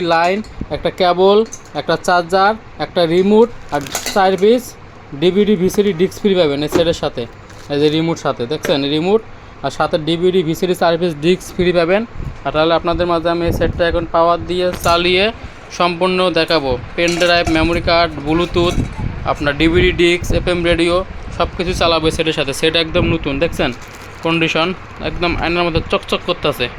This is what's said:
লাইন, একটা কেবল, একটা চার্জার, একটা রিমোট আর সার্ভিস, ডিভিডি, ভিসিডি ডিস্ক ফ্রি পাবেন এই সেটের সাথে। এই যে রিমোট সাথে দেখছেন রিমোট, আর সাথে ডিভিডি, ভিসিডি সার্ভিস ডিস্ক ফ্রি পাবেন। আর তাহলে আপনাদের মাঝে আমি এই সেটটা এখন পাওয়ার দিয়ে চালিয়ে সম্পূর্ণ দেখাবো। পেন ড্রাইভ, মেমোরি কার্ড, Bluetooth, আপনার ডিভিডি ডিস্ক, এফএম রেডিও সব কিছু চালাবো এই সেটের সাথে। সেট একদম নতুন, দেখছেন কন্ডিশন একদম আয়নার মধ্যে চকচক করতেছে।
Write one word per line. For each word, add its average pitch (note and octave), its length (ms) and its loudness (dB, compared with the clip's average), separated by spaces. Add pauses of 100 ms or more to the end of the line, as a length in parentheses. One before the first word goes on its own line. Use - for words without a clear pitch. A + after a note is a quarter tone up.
(140)
লাইন, F3 240 2 (380)
একটা E3+ 140 -4 (120)
কেবল, F#3 360 4 (420)
একটা E3 160 -2 (120)
চার্জার, F#3+ 460 2 (320)
একটা F3 160 -2 (120)
রিমোট G#3 360 4 (220)
আর D3 100 -2 (340)
সার্ভিস, G3 480 4 (580)
ডিভিডি, F#3+ 320 4 (100)
ভিসিডি G3+ 280 2 (100)
ডিস্ক F#3 200 0
ফ্রি G3+ 180 2
পাবেন D3 260 2
এই D3 100 -6
সেটের E3+ 260 2
সাথে। C#3 220 -4 (500)
এই C#3+ 80 0
যে D3+ 140 4
রিমোট D#3+ 300 0
সাথে B2+ 260 -2
দেখছেন D3+ 280 0 (140)
রিমোট, F#3 280 2 (440)
আর C3+ 120 -2
সাথে D#3 180 0 (120)
ডিভিডি, F3 420 2
ভিসিডি F3 340 -2
সার্ভিস E3+ 280 2 (140)
ডিস্ক F3+ 200 0 (100)
ফ্রি F3+ 240 2
পাবেন। F3+ 220 2 (440)
আর C#3 100 -2
তাহলে D#3+ 240 2
আপনাদের E3+ 320 0
মাঝে E3 240 0
আমি E3+ 140 -2
এই D#3+ 100 0
সেটটা E3 320 0
এখন E3+ 140 -2 (100)
পাওয়ার E3+ 240 4 (100)
দিয়ে F3+ 180 -2 (180)
চালিয়ে F3+ 380 4 (560)
সম্পূর্ণ F3+ 400 2 (200)
দেখাবো। D#3 320 2 (240)
পেন E3+ 160 2 (100)
ড্রাইভ, F3 240 4 (100)
মেমোরি E3 340 2
কার্ড, E3+ 200 4 (160)
Bluetooth, E3+ 520 0 (540)
আপনার C#3+ 300 -2
ডিভিডি F3+ 300 4 (100)
ডিস্ক, F3 240 2 (120)
এফএম F3 320 0
রেডিও E3+ 260 2 (420)
সব E3+ 200 -2
কিছু F3+ 220 -2
চালাবো E3 300 2
এই D#3 80 0
সেটের D#3+ 200 -2
সাথে। C#3 220 -2
সেট D#3+ 140 2 (100)
একদম E3 200 0 (100)
নতুন, D#3 200 -2 (100)
দেখছেন E3 260 0 (560)
কন্ডিশন E3 420 0 (420)
একদম E3+ 220 -2 (120)
আয়নার F3 220 0
মধ্যে E3 160 0 (100)
চকচক G3 360 -2
করতেছে। D3 380 -2 (140)